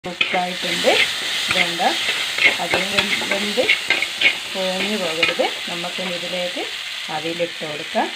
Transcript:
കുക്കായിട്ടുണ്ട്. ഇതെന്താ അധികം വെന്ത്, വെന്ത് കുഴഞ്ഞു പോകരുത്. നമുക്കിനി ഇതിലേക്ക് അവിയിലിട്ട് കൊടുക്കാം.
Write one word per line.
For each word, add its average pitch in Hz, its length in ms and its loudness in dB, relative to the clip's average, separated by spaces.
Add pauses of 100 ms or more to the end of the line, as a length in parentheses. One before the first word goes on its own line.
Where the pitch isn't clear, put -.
കുക്കായിട്ടുണ്ട്. 180 840 0 (580)
ഇതെന്താ 175 400 2 (720)
അധികം 185 320 2
വെന്ത്, 202 360 2
വെന്ത് 208 320 2 (880)
കുഴഞ്ഞു 190 500 0
പോകരുത്. 165 420 2 (240)
നമുക്കിനി 175 500 -4
ഇതിലേക്ക് 180 440 -4 (520)
അവിയിലിട്ട് 170 540 -2
കൊടുക്കാം. 160 460 0